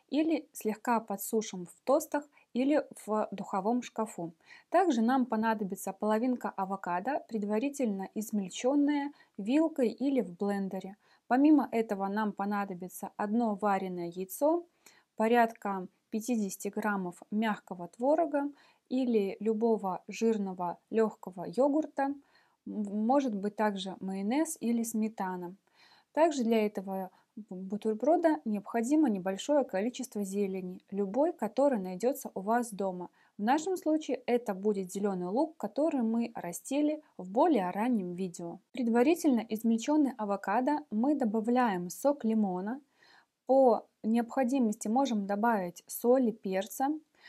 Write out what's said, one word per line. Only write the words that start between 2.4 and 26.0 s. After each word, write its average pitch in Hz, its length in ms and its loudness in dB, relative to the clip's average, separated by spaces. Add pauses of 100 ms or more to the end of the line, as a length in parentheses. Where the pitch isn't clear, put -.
или 269 320 2 (180)
в 214 280 -2
духовом 208 500 -2
шкафу. 208 520 -8 (360)
Также 320 320 4
нам 247 240 2
понадобится 220 680 -2
половинка 220 580 0
авокадо, 190 760 -4
предварительно 214 840 -2
измельчённая 277 1000 0 (260)
вилкой 277 520 2
или 262 320 0
в 175 160 -8
блендере. 196 600 -4 (300)
Помимо 277 440 6
этого 220 380 0
нам 208 220 -2
понадобится 202 880 -6
одно 214 380 0
вареное 190 580 -2
яйцо, 294 540 0 (480)
порядка 220 720 2 (240)
пятидесяти 214 560 -2
граммов 196 640 -4
мягкого 202 560 -2
творога 285 640 0 (360)
или 240 520 0
любого 214 680 0
жирного 190 720 -2 (140)
лёгкого 208 560 -2
йогурта, 285 560 2
м, 277 140 -2 (500)
может 214 680 0
быть 202 220 -4
также 196 440 -2
майонез 202 600 -2
или 233 240 0
сметана. 196 720 -4 (560)